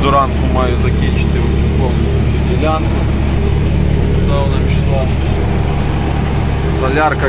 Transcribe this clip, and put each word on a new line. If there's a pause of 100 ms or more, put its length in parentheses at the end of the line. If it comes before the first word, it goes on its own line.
до
ранку (100)
маю
закінчити
оцю (120)
повністю (100)
ділянку. (1160)
Куди
вона (100)
пішла? (1800)
Солярка